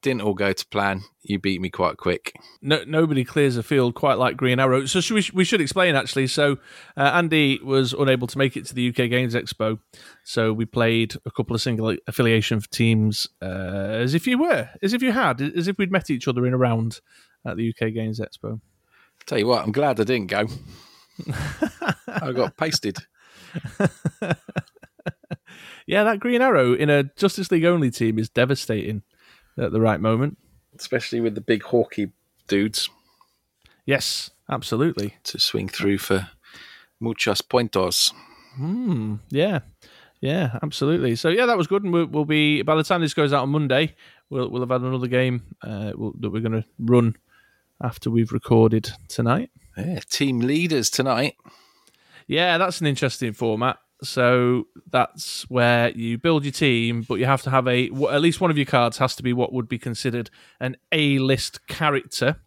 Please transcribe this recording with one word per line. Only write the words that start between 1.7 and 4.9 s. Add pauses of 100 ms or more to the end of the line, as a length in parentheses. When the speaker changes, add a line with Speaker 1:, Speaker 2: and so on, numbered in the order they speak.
Speaker 1:
quick. (300)
Speaker 2:
No,
nobody
clears
a
field
quite
like
Green
Arrow.
So